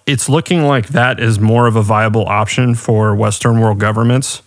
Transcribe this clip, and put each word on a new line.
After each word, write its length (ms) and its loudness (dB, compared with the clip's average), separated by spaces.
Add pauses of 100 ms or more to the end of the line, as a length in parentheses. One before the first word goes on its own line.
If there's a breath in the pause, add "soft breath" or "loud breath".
it's 240 -2
looking 320 0
like 260 0
that 320 0
is 180 0
more 280 2
of 100 0
a 60 2
viable 420 0
option 500 -2
for 400 0
Western 460 0
world 180 2
governments 680 0